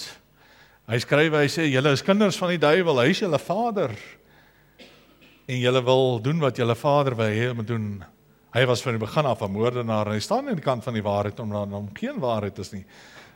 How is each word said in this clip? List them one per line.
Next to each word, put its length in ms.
Hy 100
skryf, 320
hy 160
sê, 240
"Julle 220
is 100
kinders 340
van 120
die 100
duiwel, 400
hy 100
is 100
julle 200
vader. 520
En 100
julle 260
wil 360
doen 200
wat 180
julle 180
vader 400
wil 160
hê 200
om 60
te 60
doen. 400
Hy 120
was 160
van 120
die 120
begin 200
af 160
'n 100
moordenaar 560
en 60
hy 60
staan 300
aan 60
die 80
kant 200
van 100
die 100
waarheid, 360
omdat 280
in 60
hom 200
geen 260
waarheid 400
is 140
nie. 120